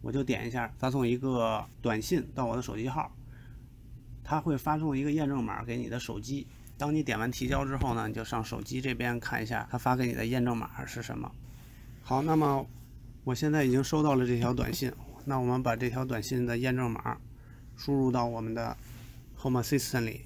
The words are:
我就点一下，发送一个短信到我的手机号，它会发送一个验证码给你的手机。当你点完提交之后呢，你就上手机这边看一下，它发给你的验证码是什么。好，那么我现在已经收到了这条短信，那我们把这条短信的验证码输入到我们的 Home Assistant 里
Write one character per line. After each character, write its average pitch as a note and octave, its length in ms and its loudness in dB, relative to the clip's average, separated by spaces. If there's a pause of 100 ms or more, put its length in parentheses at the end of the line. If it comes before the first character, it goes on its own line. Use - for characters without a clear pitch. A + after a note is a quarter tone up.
我 B2 100 -4
就 C3+ 140 2
点 A#2+ 240 0
一 - 20 -2
下， A#2 280 -2
发 C3 120 0
送 C3 160 2
一 A#2+ 120 4
个 A#2 460 2 (180)
短 A2 180 2
信 D3+ 340 2
到 C3 120 0
我 A2+ 100 0
的 C3 60 -2
手 - 140 -6
机 A2+ 120 -2
号， C#3+ 260 -4 (1080)
它 D3+ 160 0
会 D3 160 2
发 D3+ 220 2
送 D3+ 180 2
一 C3+ 80 2
个 D3 80 2
验 D3+ 160 2
证 C3+ 160 0
码 G#2+ 180 -4
给 A#2 140 -4
你 A#2 140 -4
的 A#2+ 100 -2
手 A2 180 -6
机。 C3 280 -4 (320)
当 D3 160 0
你 D#3 80 4
点 A2 160 2
完 A#2 120 2
提 B2 180 -2
交 C#3 160 2
之 C3+ 100 -2
后 B2+ 200 2
呢， A2 120 0
你 A2 60 -2
就 A2+ 100 -4
上 A2+ 220 -2
手 A#2 160 -6
机 B2+ 220 -4
这 C3+ 100 0
边 A#2+ 260 0
看 A#2 240 -2
一 A2 40 -4
下， A2+ 240 -2
它 B2 80 -2
发 B2+ 180 4
给 B2+ 100 4
你 A#2+ 60 2
的 A#2+ 140 0
验 B2 180 4
证 B2 100 2
码 - 300 -4
是 - 180 -6
什 A#2+ 140 -6
么。 A#2+ 160 -6 (680)
好， C3 180 2
那 D#3+ 160 4
么 C#3 300 4 (580)
我 B2+ 100 0
现 D3+ 160 2
在 D3+ 140 6
已 B2+ 60 6
经 C3 120 6
收 D3+ 200 2
到 D3+ 120 6
了 B2+ 120 6
这 B2 100 4
条 A#2+ 160 4
短 B2 220 2
信， B2+ 180 0 (320)
那 C#3 140 0
我 B2+ 80 2
们 B2+ 160 4
把 A#2+ 120 4
这 A#2+ 140 0
条 C3 160 0
短 B2 180 -2
信 B2 220 0
的 A#2+ 140 0
验 B2+ 180 2
证 B2+ 140 2
码 - 280 -2 (580)
输 - 180 0
入 C3 180 4
到 A#2+ 140 4
我 A2+ 160 -2
们 A2 100 -2
的 A#2 240 -2 (640)
Home B2+ 240 2
Assistant B2+ 420 2
里 A2 220 -4